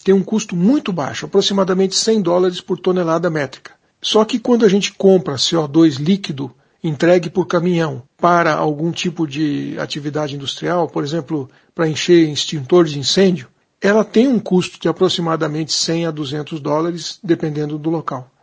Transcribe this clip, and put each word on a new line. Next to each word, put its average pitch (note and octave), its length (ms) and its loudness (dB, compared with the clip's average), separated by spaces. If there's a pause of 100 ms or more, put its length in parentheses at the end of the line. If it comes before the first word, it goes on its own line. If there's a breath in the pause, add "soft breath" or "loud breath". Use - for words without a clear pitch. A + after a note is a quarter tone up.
tem F#3+ 100 4
um F#3+ 100 4
custo G#3+ 340 -4
muito A3+ 340 2
baixo, D3 340 -6
aproximadamente F#3+ 720 0
cem A3 260 2
dólares F3+ 380 0
por F3+ 180 -6
tonelada F3 520 0
métrica. D3 420 -6 (300)
Só G#3+ 240 2
que G#3+ 140 -4
quando A#3 260 4
a G3 40 8
gente G3 240 0
compra F#3 440 2
C - 180 -2
O D#3 120 0
dois D#3 280 4
líquido, D3 560 -2 (300)
entregue E3+ 480 2
por F3+ 160 -2
caminhão E3 580 -2 (140)
para E3+ 360 2
algum D#3 380 -2
tipo E3 340 -4
de C#3+ 540 -4
atividade D3 560 -6
industrial, D#3 520 -4
por D#3 160 -6
exemplo, D3 460 -6 (240 soft breath)
para E3 140 0
encher D#3+ 420 4
extintor D3+ 560 2
de D3 140 -6
incêndio, F3+ 480 0 (340)
ela G#3 220 2
tem A3 240 4
um A#3+ 120 2
custo - 400 -2
de E3+ 100 -2
aproximadamente D#3+ 840 -2
cem E3+ 340 -2
a E3 60 -2
duzentos D3+ 480 -8
dólares, D#3 640 -4
dependendo D3+ 540 -4
do D3+ 120 -4
local. D3 400 -6 (140)